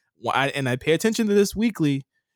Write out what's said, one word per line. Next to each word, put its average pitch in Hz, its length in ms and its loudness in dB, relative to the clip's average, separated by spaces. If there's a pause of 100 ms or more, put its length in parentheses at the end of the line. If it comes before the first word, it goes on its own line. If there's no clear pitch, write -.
(180)
well, - 180 -4
I, 131 140 2
and 135 180 -4
I 123 80 0
pay 151 180 0
attention 220 340 0
to 202 80 2
this 202 200 2
weekly, 165 480 0 (320)